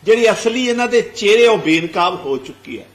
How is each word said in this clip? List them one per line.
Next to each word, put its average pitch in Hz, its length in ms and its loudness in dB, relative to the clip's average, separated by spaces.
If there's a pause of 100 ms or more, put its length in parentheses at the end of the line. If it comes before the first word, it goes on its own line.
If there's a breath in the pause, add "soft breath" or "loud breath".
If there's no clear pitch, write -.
ਜਿਹੜੀ 226 280 2
ਅਸਲੀ 233 360 -2
ਇਹਨਾਂ 240 200 -2
ਦੇ 233 140 2
ਚਿਹਰੇ 220 460 2
ਉਹ 220 100 4
ਬੇਨਕਾਬ 170 680 -2
ਹੋ 135 120 -4
ਚੁੱਕੀ 127 420 -14
ਹੈ। - 160 -20